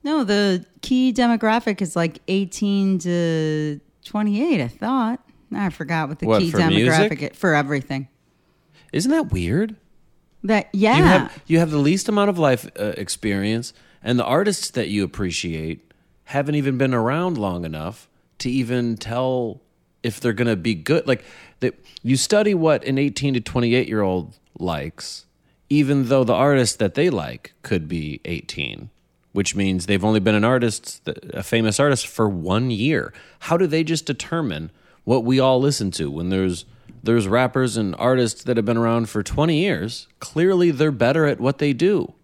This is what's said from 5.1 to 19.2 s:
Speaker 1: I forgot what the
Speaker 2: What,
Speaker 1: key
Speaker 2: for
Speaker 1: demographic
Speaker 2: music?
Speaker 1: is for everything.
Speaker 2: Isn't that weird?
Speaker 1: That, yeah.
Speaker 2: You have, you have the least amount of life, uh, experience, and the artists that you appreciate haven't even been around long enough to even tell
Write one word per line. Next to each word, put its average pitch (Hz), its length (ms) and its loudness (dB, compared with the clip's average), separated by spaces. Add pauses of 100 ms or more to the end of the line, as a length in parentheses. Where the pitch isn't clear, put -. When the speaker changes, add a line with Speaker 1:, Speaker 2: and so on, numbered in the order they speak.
Speaker 1:
I 202 180 -2
forgot 160 380 -4
what 160 120 -10
the - 60 -4
Speaker 2:
What, 110 140 4
Speaker 1:
key 170 120 2
Speaker 2:
for - 60 0
Speaker 1:
demographic 160 520 4
Speaker 2:
music? 147 220 -6
Speaker 1:
is - 60 -20
for 170 160 2
everything. 139 540 -2 (840)
Speaker 2:
Isn't 202 180 0
that 320 220 0
weird? 139 420 -2 (680)
Speaker 1:
That, 208 280 0
yeah. 214 240 4
Speaker 2:
You - 80 6
have, 190 440 4
you 165 100 4
have 165 120 2
the 151 80 0
least 160 300 2
amount 208 220 2
of 175 80 -4
life, 135 400 2
uh, 104 180 -4
experience, 104 760 -4 (300)
and 120 160 0
the 117 60 0
artists 185 460 0
that 104 180 -4
you 101 160 0
appreciate 82 880 -6 (320)
haven't 143 300 -2
even 135 240 0
been 131 160 2
around 143 420 0
long 90 280 -2
enough 80 440 -10 (300)
to 127 100 -6
even 120 480 -2
tell 123 640 -4 (420)